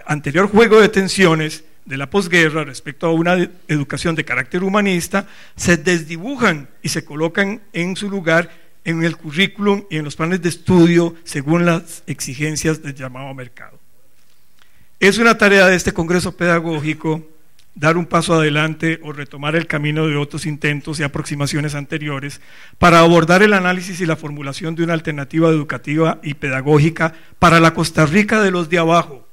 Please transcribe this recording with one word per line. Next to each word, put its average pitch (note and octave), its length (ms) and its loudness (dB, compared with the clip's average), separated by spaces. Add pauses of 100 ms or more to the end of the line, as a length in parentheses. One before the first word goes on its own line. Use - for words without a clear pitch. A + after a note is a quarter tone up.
anterior D3+ 420 0
juego G#3+ 320 6
de G3+ 80 8
tensiones F3 760 0 (200)
de C3+ 120 -10
la C3+ 140 -8
posguerra E3 540 0
respecto C#3+ 420 -10
a E3 60 2
una E3+ 240 2
de-, E3+ 140 -2 (180)
educación D3+ 460 -4
de D3+ 100 -6
carácter B2+ 380 -4
humanista G3 640 -2 (300)
se F3 200 2
desdibujan E3+ 920 -4 (140)
y F3 80 -6
se D#3+ 140 -6
colocan E3+ 580 -4 (100)
en F3 240 -6
su G3+ 140 -8
lugar E3+ 400 0 (340)
en E3 200 -2
el E3+ 120 -2
currículum G3+ 720 -2
y D#3+ 80 -6
en D#3 80 -4
los C#3+ 120 -12
planes E3+ 260 -4
de F3 60 0
estudio E3+ 640 2 (100)
según D#3 400 -2
las E3+ 420 -2
exigencias D3+ 760 -6
del C#3+ 120 -12
llamado C3 400 -14
mercado. B2 440 -18 (1200)
Es G3 160 4
una A3+ 220 4
tarea G3 280 6
de F#3 100 4
este F3 180 -2
Congreso F3 420 -2
Pedagógico D#3+ 880 -2 (480)
dar D#3+ 220 0
un F3 100 -4
paso E3+ 280 0
adelante D#3 720 0
o D3+ 80 -12
retomar C#3+ 420 -8
el E3 140 -2
camino D3+ 400 -2
de D3 80 -2
otros C#3+ 280 -6
intentos D3 540 -6
y D3+ 60 -4
aproximaciones D3 680 -6
anteriores D3 680 -10 (380)
para E3+ 200 6
abordar E3+ 440 6
el G#3+ 120 6
análisis F#3 460 -2
y F#3 60 -2
la D#3+ 100 0
formulación D3 580 -10
de E3 80 -2
una E3+ 120 0
alternativa D#3+ 540 -2
educativa D3+ 760 -2
y D3 120 -8
pedagógica D3+ 800 0 (240)
para E3 220 6
la E3 120 6
Costa D#3+ 320 0
Rica G#3 380 2
de G3 80 2
los F3 180 -4
de F3 100 0
abajo. E3 540 0